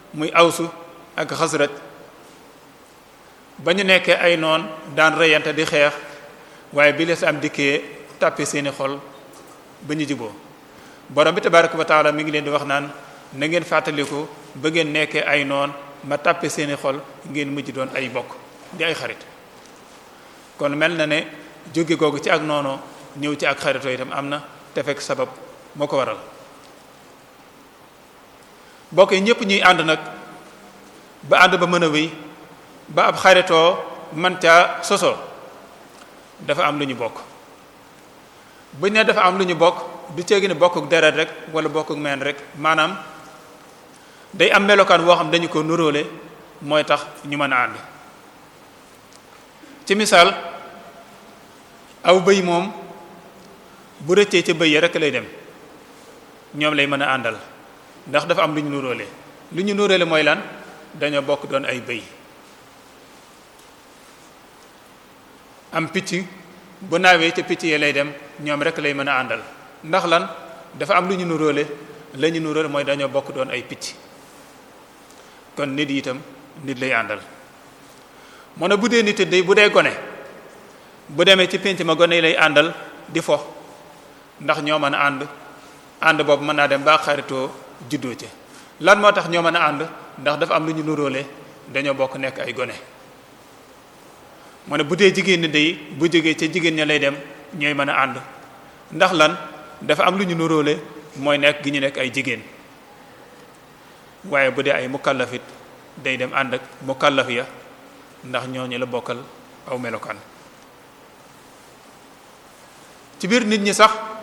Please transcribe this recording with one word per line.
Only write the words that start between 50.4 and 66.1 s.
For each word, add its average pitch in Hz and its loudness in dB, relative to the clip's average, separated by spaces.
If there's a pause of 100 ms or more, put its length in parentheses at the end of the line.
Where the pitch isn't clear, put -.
aw 180 6
bëy 196 4
moom 180 -2 (1300)
bu 151 -2
rëccee 196 4
ca 175 2
bëy 165 2
ya 156 6
rek 170 0
lay 151 0
dem, 117 -4 (1300)
ñoom 151 0
lay 143 2
mën 143 -2
a 143 2
àndal, 113 -4 (720)
ndax 147 0
dafa 170 2
am 151 0
lu 151 -2
ñu 147 -6
nuróole. 127 -6 (460)
Lu 175 -4
ñu 208 -2
nuróole 196 2
mooy 160 2
lan? 156 4 (540)
Dañoo 143 -2
bokk 139 -4
doon 139 -2
ay 123 -4
bëy. 110 -10 (3750)
Am 160 -2
picc 185 -4 (580)